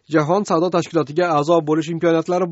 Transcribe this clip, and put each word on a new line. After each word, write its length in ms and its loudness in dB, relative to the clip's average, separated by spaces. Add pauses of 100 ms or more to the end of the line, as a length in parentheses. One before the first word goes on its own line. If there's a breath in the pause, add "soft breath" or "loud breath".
Jahon 340 0
savdo 260 0
tashkilotiga 600 -2
a'zo 300 2
bo'lish 300 -2
imkoniyatlari 600 0